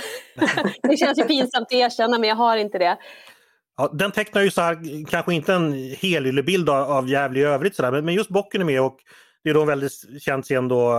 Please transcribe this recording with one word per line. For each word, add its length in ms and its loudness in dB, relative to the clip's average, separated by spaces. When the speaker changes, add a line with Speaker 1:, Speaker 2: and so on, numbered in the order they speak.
Speaker 1:
<laughs> 400 -2
Det 140 2
känns 220 0
ju 60 4
pinsamt 420 0
att 60 -12
erkänna, 460 2
men 100 0
jag 80 0
har 200 2
inte 220 -4
det. 200 0
Speaker 2:
Ja, 160 0
den 200 -2
tecknar 300 0
ju 80 4
så 100 -2
här, 180 0
kanske 240 0
inte 200 0
en 180 2
helylle 400 0
bild 280 0
av, 200 2
av 180 0
Gävle 320 0
i 40 4
övrigt 320 0
sådär, 160 0
men, 120 -2
men 100 -2
just 160 -2
bocken 300 -2
är 40 0
med 180 2
och 140 0
det 60 0
är 40 4
då 60 4
en 60 2
väldigt 560 -4
känd 220 -2
scen 240 0
då, 300 2